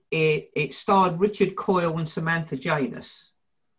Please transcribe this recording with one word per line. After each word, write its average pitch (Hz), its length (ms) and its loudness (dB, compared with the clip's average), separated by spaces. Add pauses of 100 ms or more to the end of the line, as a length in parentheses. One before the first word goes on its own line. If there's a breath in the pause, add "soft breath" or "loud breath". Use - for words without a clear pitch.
(120)
it, 156 440 0
it 151 180 -2
starred 185 460 2
Richard 196 360 2
Coyle 170 420 0
and 160 100 -4
Samantha 165 480 -4
Janus. - 800 -4 (460)